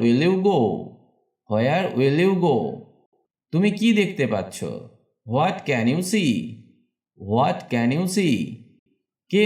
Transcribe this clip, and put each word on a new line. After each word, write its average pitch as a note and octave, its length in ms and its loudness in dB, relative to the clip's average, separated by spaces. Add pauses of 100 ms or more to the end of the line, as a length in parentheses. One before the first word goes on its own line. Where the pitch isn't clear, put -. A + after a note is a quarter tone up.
will A#2 200 4
you F3+ 200 2
go? F#3+ 180 2 (920)
Where C3+ 360 2 (120)
will C#3 220 2
you F#3+ 200 4
go? D#3 180 2 (920)
তুমি F#3+ 200 2
কি A3+ 220 2
দেখতে F#3+ 340 0
পাচ্ছ? G2 360 -6 (640)
What D3+ 280 0 (120)
can A#2+ 200 0
you D3+ 140 0
see? F3+ 320 0 (880)
What B2 380 0 (120)
can A#2 220 0
you E3+ 160 -2
see? F3+ 300 0 (920)
কে G3+ 140 4